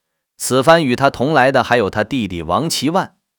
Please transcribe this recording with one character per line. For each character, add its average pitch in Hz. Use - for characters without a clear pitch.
此 127
番 165
与 123
他 139
同 139
来 135
的 127
还 120
有 101
他 107
弟 113
弟 90
王 95
琦 139
万， 165